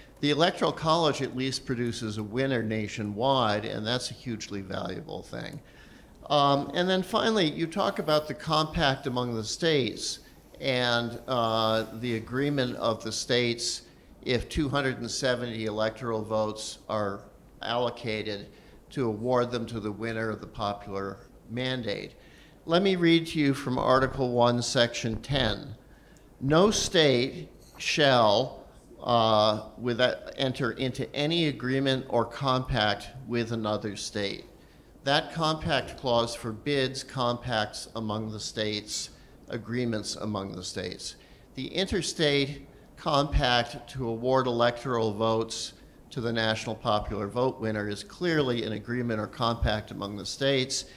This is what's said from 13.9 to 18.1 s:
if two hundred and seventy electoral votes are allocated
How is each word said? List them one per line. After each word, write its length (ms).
if 260
two 200
hundred 300
and 120
seventy 560
electoral 560
votes 560
are 360
allocated 840